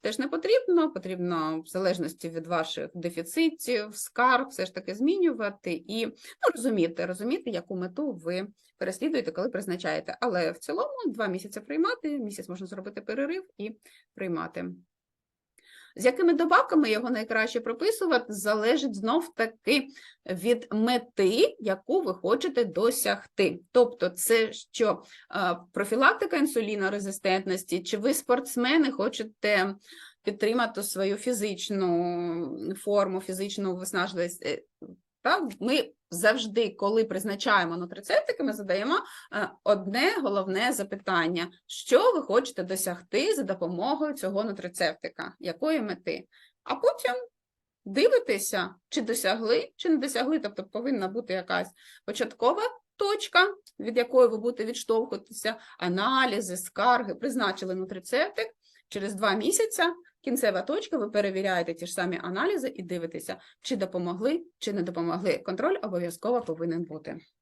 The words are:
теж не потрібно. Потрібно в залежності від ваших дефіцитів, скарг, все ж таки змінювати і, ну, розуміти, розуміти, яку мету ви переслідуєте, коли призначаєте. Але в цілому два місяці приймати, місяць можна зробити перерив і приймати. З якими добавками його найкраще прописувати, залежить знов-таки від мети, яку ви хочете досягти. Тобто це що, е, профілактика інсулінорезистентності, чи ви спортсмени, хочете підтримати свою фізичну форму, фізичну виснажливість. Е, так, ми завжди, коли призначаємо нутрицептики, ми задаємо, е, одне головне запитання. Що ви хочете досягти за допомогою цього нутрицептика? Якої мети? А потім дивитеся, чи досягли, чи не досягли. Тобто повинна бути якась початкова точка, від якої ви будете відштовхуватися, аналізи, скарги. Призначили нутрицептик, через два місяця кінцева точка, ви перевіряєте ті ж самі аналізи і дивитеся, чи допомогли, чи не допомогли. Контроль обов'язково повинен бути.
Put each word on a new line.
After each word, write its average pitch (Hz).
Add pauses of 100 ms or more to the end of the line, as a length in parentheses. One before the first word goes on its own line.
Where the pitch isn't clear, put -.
теж 220
не 269
потрібно. 349
Потрібно 175
в 160
залежності 180
від 165
ваших 165
дефіцитів, 208
скарг, 254
все -
ж 185
таки 185
змінювати 226
і, 220
ну, 226 (420)
розуміти, 190
розуміти, 214
яку 190
мету 185
ви 180 (360)
переслідуєте, 190
коли 185
призначаєте. 180
Але 180
в 175
цілому 508
два 220
місяці 196
приймати, 311
місяць 202
можна 185
зробити 196
перерив 285 (140)
і 214 (420)
приймати. 165 (1300)
З 202
якими 339
добавками 330
його 233
найкраще 226
прописувати, 247
залежить 214
знов-таки 233 (380)
від 226
мети, 240
яку 214
ви 240
хочете 240
досягти. 202 (120)
Тобто 240
це 220
що, - (320)
е, 185 (160)
профілактика 269
інсулінорезистентності, 196
чи 214
ви 233
спортсмени, 262
хочете 208 (480)
підтримати 220
свою 196
фізичну 175
форму, 190
фізичну 190
виснажливість. 180
Е, - (600)
так, 285
ми 254 (200)
завжди, 214
коли 220
призначаємо 202
нутрицептики, 202
ми 247
задаємо, 208 (360)
е, 208 (140)
одне 214
головне 202
запитання. 180 (160)
Що 427
ви 330
хочете 220
досягти 190
за 277
допомогою 196
цього 196
нутрицептика? 180
Якої 285
мети? 202 (380)
А 262
потім 269 (680)
дивитеся, 202 (140)
чи 285
досягли, 226
чи -
не 320
досягли. 269
Тобто 202
повинна 226
бути 220
якась 180 (340)
початкова 262 (340)
точка, 403 (240)
від 220
якої 247
ви 220
будете 233
відштовхуватися, 226 (220)
аналізи, 202
скарги. 214
Призначили 202
нутрицептик, 247 (400)
через 202
два 196
місяця 339 (280)
кінцева 226
точка, 320
ви 214
перевіряєте 190
ті 175
ж 175
самі 180
аналізи 262
і 196
дивитеся, 170 (200)
чи -
допомогли, 190 (140)
чи 208
не 202
допомогли. 175
Контроль 247
обов'язково 185
повинен 165
бути. 156 (240)